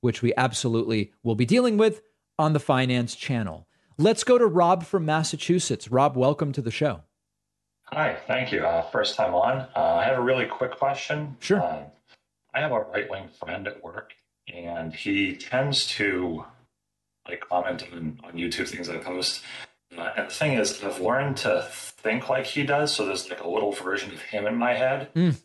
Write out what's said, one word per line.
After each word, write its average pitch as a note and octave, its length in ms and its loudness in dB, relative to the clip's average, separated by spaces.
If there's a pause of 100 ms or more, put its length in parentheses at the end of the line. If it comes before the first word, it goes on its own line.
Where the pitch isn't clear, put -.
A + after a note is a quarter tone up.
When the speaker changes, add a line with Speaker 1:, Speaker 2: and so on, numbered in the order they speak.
Speaker 1:
which A#2+ 200 0
we A#2 140 2
absolutely A2+ 720 0 (140)
will A#2 100 2
be A#2+ 120 2
dealing A#3 300 4
with G#3+ 240 4 (380)
on D#3 140 4
the C#3+ 80 4
Finance B2+ 560 2
Channel. G2 500 -4 (300)
Let's G#3+ 260 4
go B3 160 6
to A#3+ 80 8
Rob F3 380 4
from F3+ 200 0
Massachusetts. D#3+ 880 0
Rob, C3 260 4
welcome C#3+ 360 2
to C3+ 100 -4
the A#2 80 -2
show. A2 300 -2 (880)
Speaker 2:
Hi, D3+ 320 -2 (100)
thank B2+ 240 -2
you. F#2 120 0
Uh, E2+ 180 2
first - 340 -2
time - 180 2
on. C3 400 2
Uh, E3 220 2
I C3+ 80 2
have C3+ 140 2
a B2 40 0
really B2+ 240 2
quick - 300 -4
question. C#3+ 640 -2
Speaker 1:
Sure. G3 200 2
Speaker 2:
Um, D3 260 -2 (680)
I C3+ 60 0
have D#3 100 0
a A#2 100 0
right-wing F#2+ 480 -6
friend - 380 -8
at - 160 -10
work, G#2+ 300 -14 (340)
and E2+ 480 -8
he G2 400 0
tends C3+ 540 -2
to, F2+ 560 -2 (840)
like, - 140 -10
comment F2+ 520 -2
on, D#2+ 300 -8
on - 120 -18
YouTube E2+ 340 -4
things E2+ 200 -8
I F2 100 -8
post. F2+ 440 -6 (540)
Uh, E2+ 200 -6
and G#2 120 -4
the - 60 -12
thing D3+ 180 0
is, G#2+ 320 0
I've F2+ 160 -6
learned C3 380 0
to - 320 2
think - 580 -4
like C3+ 180 0
he D3 160 -2
does, C#3+ 320 2
so G#2+ 120 0
there's, G2 220 -4
like, - 140 -8
a E2+ 60 -6
little G#2 240 0
version G2 400 -4
of - 80 -14
him G#2 260 -4
in A2 80 0
my A#2+ 200 2
head, C3+ 400 0
Speaker 1:
Mm. E3 300 2